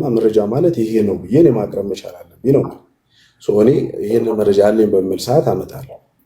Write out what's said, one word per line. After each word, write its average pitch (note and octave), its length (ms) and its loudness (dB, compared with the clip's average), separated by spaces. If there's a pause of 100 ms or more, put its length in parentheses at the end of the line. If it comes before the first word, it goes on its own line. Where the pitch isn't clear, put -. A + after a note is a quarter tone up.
መረጃ A2 360 2
ማለት C#3 320 0
ይሄ A2+ 240 -2
ነው G2+ 160 0
ብዬ F2 180 -4
እኔ D#3+ 160 6
ማቅረብ G2+ 360 -4
መቻል - 280 -10
አለብኝ - 380 -6
ነው። B2 100 2 (800)
ሶ G#2 120 0
እኔ G#2+ 140 4 (300)
ይሄን A#2 340 -2
መረጃ G2+ 300 2
አለኝ G#2+ 260 2
በሚል F#2+ 300 -2
ሰዓት C3+ 280 0
አመጣለሁ። - 500 -8 (280)